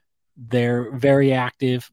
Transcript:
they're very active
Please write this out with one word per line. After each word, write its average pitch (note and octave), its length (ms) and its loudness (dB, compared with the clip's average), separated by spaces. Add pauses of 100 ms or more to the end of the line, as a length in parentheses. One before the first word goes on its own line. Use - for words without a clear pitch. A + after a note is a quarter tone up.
(360)
they're A#2+ 600 -2
very C#3 360 4
active B2+ 600 -4